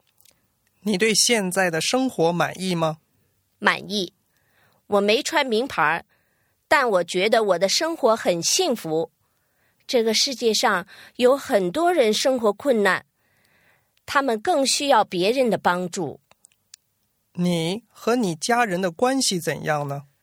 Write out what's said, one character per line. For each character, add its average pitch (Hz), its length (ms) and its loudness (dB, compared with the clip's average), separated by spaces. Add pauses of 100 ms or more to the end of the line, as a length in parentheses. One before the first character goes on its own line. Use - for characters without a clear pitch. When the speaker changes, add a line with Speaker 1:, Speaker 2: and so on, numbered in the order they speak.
(800)
Speaker 1:
你 202 160 -2
对 214 160 2
现 190 380 2
在 185 180 0
的 160 120 -2
生 262 280 0
活 170 220 2
满 156 260 -2
意 185 160 -4
吗？ 160 260 -2 (600)
Speaker 2:
满 165 320 0
意。 202 220 -6 (720)
我 202 140 2
没 214 200 2
穿 294 240 -2
名 240 220 -2
牌 - 140 -4
儿， 160 240 0 (640)
但 269 200 2
我 180 140 2
觉 185 240 -2
得 220 160 4
我 180 160 2
的 190 80 2
生 320 300 -2
活 226 180 2
很 180 260 -2
幸 330 320 0
福。 160 380 -4 (760)
这 240 160 0
个 220 120 0
世 269 200 -2
界 226 200 0
上 202 340 0 (300)
有 247 180 4
很 214 340 0
多 330 220 2
人 240 220 2
生 262 260 0
活 214 140 2
困 233 300 0
难， 185 220 2 (1000)
他 - 160 0
们 220 180 -2
更 285 260 0
需 285 220 -2
要 233 160 4
别 185 260 0
人 254 200 2
的 190 80 0
帮 180 320 -2
助。 165 320 -8 (1120)
Speaker 1:
你 175 580 -2
和 - 240 -2
你 202 180 -2
家 233 320 0
人 180 160 -4
的 190 80 -2
关 254 320 0
系 190 180 -2
怎 156 260 -4
样 147 220 -2
呢？ 139 200 -10 (160)